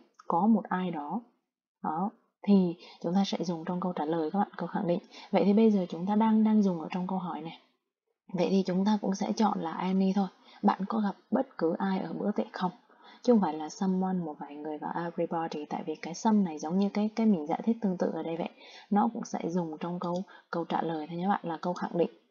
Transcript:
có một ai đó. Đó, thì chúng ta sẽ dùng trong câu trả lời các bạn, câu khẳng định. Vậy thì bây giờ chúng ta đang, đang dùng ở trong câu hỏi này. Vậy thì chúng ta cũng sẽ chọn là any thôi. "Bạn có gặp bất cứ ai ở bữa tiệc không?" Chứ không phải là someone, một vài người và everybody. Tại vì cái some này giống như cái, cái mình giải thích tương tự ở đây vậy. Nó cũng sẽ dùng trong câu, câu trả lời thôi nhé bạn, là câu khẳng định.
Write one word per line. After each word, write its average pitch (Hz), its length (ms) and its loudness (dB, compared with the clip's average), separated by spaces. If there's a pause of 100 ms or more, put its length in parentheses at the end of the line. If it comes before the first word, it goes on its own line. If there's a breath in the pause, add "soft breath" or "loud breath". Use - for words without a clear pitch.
(280)
có 170 180 2
một 220 220 4
ai 185 220 -2
đó. 160 300 -6 (640)
Đó, 180 280 -4 (320)
thì 185 320 4 (280 loud breath)
chúng 170 120 -2
ta 196 120 4
sẽ - 180 -4
dùng 165 200 -6
trong 180 160 -4
câu 180 120 -2
trả 170 120 -4
lời 156 260 -2
các 196 80 -2
bạn, 202 180 0
câu 175 120 -6
khẳng - 180 -4
định. 175 140 0 (300 loud breath)
Vậy 196 140 4
thì 202 80 6
bây 220 180 8
giờ 190 180 2
chúng 170 180 -6
ta 208 80 0
đang, 220 300 6
đang 214 180 6
dùng 180 180 2
ở 156 100 -8
trong 180 160 -2
câu 190 120 -2
hỏi 165 220 -6
này. 160 180 -12 (760)
Vậy 175 160 2
thì 190 160 4
chúng 185 180 2
ta 214 160 4
cũng 196 140 -2
sẽ - 180 -2
chọn 214 280 0
là 165 120 -6
any 190 400 0
thôi. 196 140 2 (360 loud breath)
"Bạn - 260 2
có 226 100 -2
gặp 202 160 0 (160)
bất - 280 -2
cứ 165 200 2
ai 190 200 0
ở 165 140 -6
bữa 202 200 -2
tiệc 220 200 -4
không?" 180 200 -4 (500 loud breath)
Chứ 247 100 4
không 226 80 8
phải 160 140 0
là 156 140 -6
someone, 185 500 0
một 156 200 -6
vài 147 180 -14
người 151 220 -8
và 156 100 -8 (160)
everybody. 165 600 -4
Tại - 220 -6
vì 156 80 -4
cái 156 200 -10
some 214 280 4
này 160 160 -2
giống 156 200 -2
như 202 160 2
cái, 208 220 0
cái 226 100 2
mình 175 200 4
giải 165 180 -2
thích 226 160 2
tương 185 160 0
tự - 180 -2
ở 160 80 -4
đây 160 140 -4
vậy. 165 120 -4 (420 loud breath)
Nó 208 220 2
cũng 226 120 -8
sẽ - 220 -8
dùng 165 340 -2
trong 175 200 -6
câu, 175 140 -4 (360 loud breath)
câu 170 140 -4
trả - 180 -2
lời 165 260 -4
thôi 170 80 -8
nhé 180 120 -2
bạn, 202 140 0
là 165 200 -6
câu 180 100 -2
khẳng 180 260 -4
định. 170 120 2 (200)